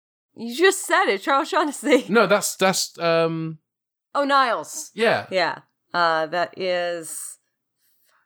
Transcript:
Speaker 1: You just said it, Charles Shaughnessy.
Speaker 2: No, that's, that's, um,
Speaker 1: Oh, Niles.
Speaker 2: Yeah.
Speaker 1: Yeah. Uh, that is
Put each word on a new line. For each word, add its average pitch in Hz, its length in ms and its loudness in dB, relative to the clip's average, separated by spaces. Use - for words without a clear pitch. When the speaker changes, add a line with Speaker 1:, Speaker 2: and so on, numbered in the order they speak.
Speaker 1:
You 233 200 -12
just 381 300 0
said 349 220 2
it, 202 160 0
Charles 277 260 0
Shaughnessy. 294 600 0
Speaker 2:
No, 208 180 4
that's, 190 300 0
that's, - 420 0
um, 165 600 0
Speaker 1:
Oh, 285 100 0
Niles. 254 680 0
Speaker 2:
Yeah. 175 380 0
Speaker 1:
Yeah. 170 300 -2
Uh, 165 320 2
that 170 320 -4
is 175 800 -6